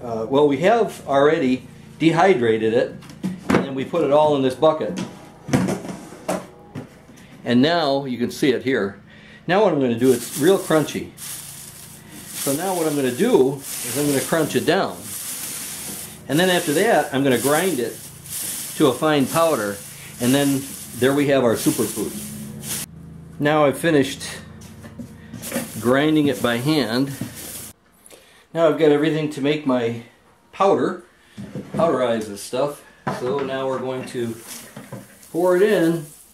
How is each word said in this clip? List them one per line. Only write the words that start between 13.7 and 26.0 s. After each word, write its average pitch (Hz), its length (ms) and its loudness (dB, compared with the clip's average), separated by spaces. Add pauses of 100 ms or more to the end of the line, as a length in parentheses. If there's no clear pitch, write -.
I'm 147 100 0
gonna 139 140 2
crunch 160 340 0
it 110 100 0
down. 147 300 0 (1300)
And 135 80 0
then 185 120 4
after 175 240 0
that, 175 400 2
I'm 135 100 0
gonna 127 160 4
grind 151 400 2
it 113 180 -4 (800)
to 156 120 4
a 151 60 4
fine 151 320 2
powder, 127 520 0 (420)
and 123 140 2
then 139 280 2 (360)
there 127 160 2
we 143 140 2
have 135 160 4
our 113 120 4
superfood. - 560 -2 (1300)
Now 151 260 4
I've 135 120 2
finished 151 460 2 (1600)
grinding 143 480 4